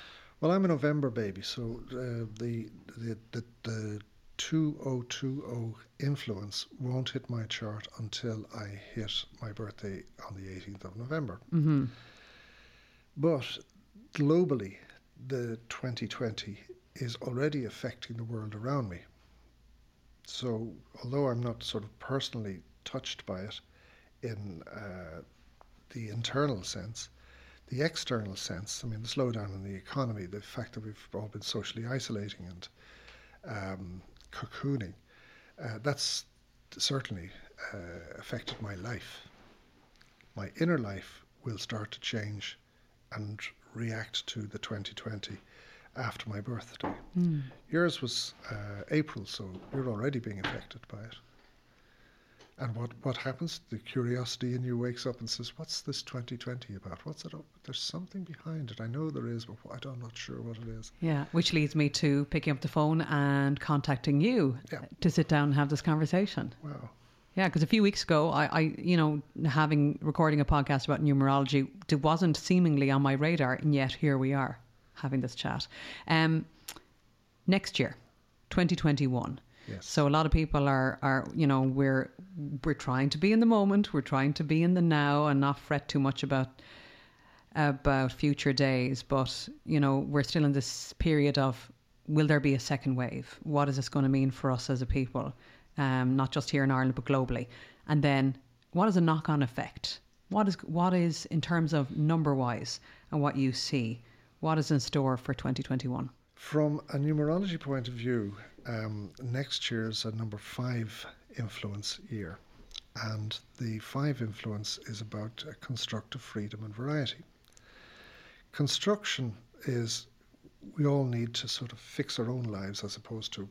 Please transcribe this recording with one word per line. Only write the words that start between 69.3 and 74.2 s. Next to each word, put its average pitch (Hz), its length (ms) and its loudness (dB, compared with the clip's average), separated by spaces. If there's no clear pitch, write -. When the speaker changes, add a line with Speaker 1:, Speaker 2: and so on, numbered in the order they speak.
Speaker 2:
having, 147 560 4
recording 151 380 4
a 139 60 4
podcast 139 400 4
about 147 180 2
numerology, 139 640 6
there 151 100 4
wasn't 160 400 4
seemingly 156 520 6
on 139 120 6
my 139 100 6
radar, 139 440 4
and 151 200 4
yet 131 160 4
here 143 260 2
we 131 140 2